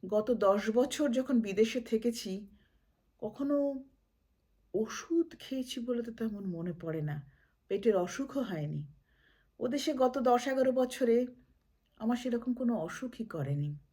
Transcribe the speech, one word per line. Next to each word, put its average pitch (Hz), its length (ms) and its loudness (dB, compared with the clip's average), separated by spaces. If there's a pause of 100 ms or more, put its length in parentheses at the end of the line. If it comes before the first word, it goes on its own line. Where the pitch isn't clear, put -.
গত 214 240 0
দশ 208 400 4
বছর 254 380 2
যখন 254 320 2
বিদেশে 214 400 0
থেকেছি, 220 680 -4 (720)
কখনো 277 680 -2 (880)
ওষুধ 330 640 -2
খেয়েছি 254 420 -6
বলে 240 220 -2
তো 233 100 -8
তেমন 214 320 -6
মনে 170 280 -4
পড়ে 160 300 -4
না, 147 280 -6 (380)
পেটের 196 280 4
অসুখও 262 460 -2
হয়নি। 151 440 -4 (720)
ও 240 100 -2
দেশে 285 240 0
গত 254 260 4
দশ 240 300 4
এগারো 262 240 4
বছরে 247 540 4 (720)
আমার 233 200 2
সেরকম 240 380 0
কোনো 240 220 0
অসুখই 220 480 -6
করেনি। 147 540 -4 (140)